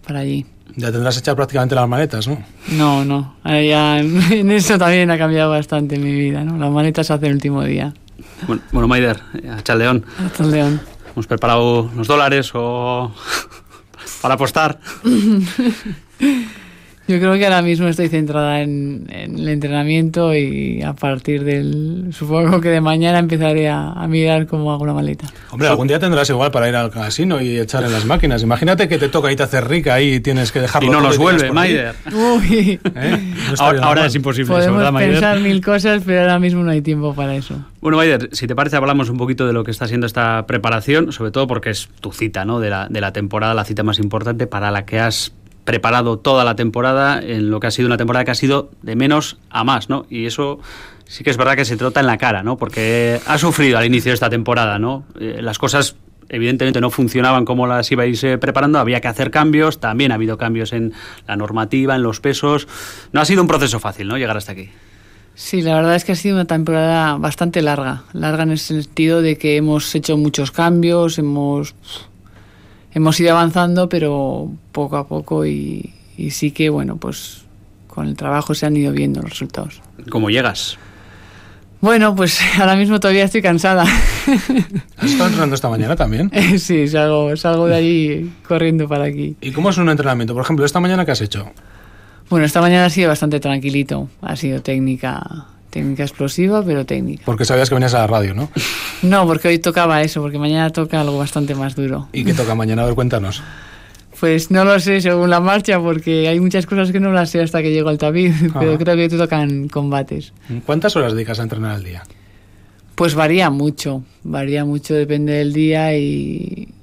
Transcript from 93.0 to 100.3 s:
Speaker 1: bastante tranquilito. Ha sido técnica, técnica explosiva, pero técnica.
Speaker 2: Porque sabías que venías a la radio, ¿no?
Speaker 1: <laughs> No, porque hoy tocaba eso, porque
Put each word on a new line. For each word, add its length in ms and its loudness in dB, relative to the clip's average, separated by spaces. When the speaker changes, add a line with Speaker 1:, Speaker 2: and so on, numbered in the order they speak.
Speaker 1:
bastante 300 0
tranquilito. 720 -4
Ha 140 -8
sido 260 -4
técnica, 840 -4
técnica 340 -4
explosiva, 600 0
pero 220 -2
técnica. 400 -6
Speaker 2:
Porque 200 0
sabías 240 2
que 60 2
venías 180 2
a 60 4
la 80 4
radio, 260 0
¿no? 220 -4
Speaker 1:
<laughs> 40 -2
No, 240 4
porque 200 0
hoy 120 4
tocaba 420 2
eso, 220 -2
porque 160 -6